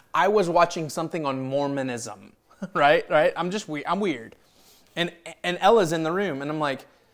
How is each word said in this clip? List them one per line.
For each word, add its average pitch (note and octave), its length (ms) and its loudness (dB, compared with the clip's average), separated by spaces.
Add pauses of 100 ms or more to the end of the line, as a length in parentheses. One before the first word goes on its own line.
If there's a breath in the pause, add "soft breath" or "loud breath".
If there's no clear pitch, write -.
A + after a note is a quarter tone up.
(140)
I F3 140 2
was G3+ 200 2
watching E3+ 400 2
something E3 380 -6
on C3 160 -2
Mormonism, C3 920 -4 (200)
<laughs> - 180 -14
right? D#3 380 4
Right? E3 260 4
I'm E3+ 140 -4
just G#3 180 -6
we-, D3+ 160 -8
I'm F3 160 -2
weird. B2+ 360 -4 (600 soft breath)
And, E3+ 160 -2 (300)
and F3+ 180 -4
Ella's F#3+ 320 6
in D#3+ 120 -2
the D#3+ 80 -2
room, F3+ 280 -4
and C#3+ 100 -6
I'm D#3 100 -4
like, C#3 260 -4 (280 soft breath)